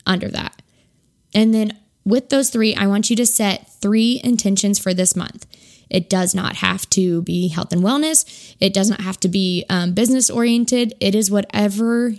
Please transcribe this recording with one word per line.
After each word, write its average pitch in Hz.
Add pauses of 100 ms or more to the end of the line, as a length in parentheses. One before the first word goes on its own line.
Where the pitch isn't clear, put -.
under 190
that. - (720)
And 220
then 214 (300)
with 240
those 269
three, 220
I 196
want 202
you 233
to 233
set - (100)
three 226
intentions 202
for 185
this 185
month. - (440)
It -
does 185
not 185
have 185
to 175
be 175
health 165
and 175
wellness. 302 (360)
It 196
does 202
not -
have 190
to 185
be, 180
um, 180
business 240
oriented. 233
It 196
is 208
whatever 214